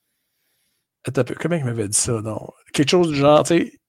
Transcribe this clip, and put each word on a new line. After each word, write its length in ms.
attends 140
un 40
peu, 140
comment 180
il 80
m'avait 240
dit 100
ça, 240
donc ? 260
Quelque 180
chose 200
du 60
genre, 280
tu 140
sais 140